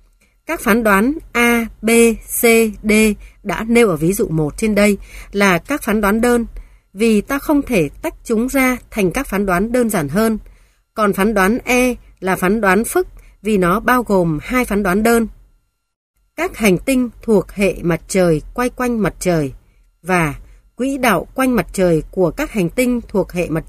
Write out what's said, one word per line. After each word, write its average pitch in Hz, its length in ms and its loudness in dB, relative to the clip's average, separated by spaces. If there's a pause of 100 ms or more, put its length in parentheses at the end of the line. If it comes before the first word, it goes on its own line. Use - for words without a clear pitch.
(460)
Các 330 160 -6
phán 233 220 2
đoán 214 340 2 (140)
A, 233 360 2 (140)
B, 214 80 -2 (380)
C, - 140 -8 (420)
D 214 80 0 (520)
đã 202 200 -6
nêu 233 260 4
ở 165 80 0
ví 165 160 0
dụ 208 140 -2
một 156 300 -2
trên 214 180 -2
đây 202 220 4 (340)
là 202 260 2
các 285 260 -6
phán 220 180 -2
đoán 208 200 0
đơn, 240 240 2 (480)
vì 214 280 2
ta 277 180 -4
không 294 220 0
thể 190 280 0
tách - 340 -8
chúng 233 240 -2
ra 254 300 0 (120)
thành 190 220 -2
các 269 160 -6
phán 202 180 -2
đoán 196 260 0
đơn 240 180 0
giản 165 200 -2
hơn. 214 280 0 (560)
Còn 208 200 0
phán 208 200 0
đoán 202 300 2
E 247 320 0 (240)
là 185 160 -2
phán 196 260 0
đoán 202 240 2
phức 359 220 -2 (340)
vì 208 160 0
nó 180 220 2
bao 240 240 0
gồm 170 380 0
hai 247 240 -2
phán 208 180 -2
đoán 196 200 0
đơn. 233 240 2 (1080)
Các 349 220 -6
hành 202 200 2
tinh 254 320 0 (120)
thuộc 208 300 0
hệ 190 300 -2
mặt 165 260 -2
trời 170 340 2 (120)
quay 247 160 -2
quanh 240 320 -4
mặt 180 180 -2
trời 156 340 -2 (480)
và 165 340 -2 (400)
quỹ 269 220 -4
đạo 233 380 0
quanh 262 200 0
mặt 190 180 0
trời 175 380 2
của 175 200 0
các 302 200 -6
hành 175 180 -2
tinh 247 380 -2
thuộc - 240 -2
hệ 175 180 -4
mặt 156 180 -4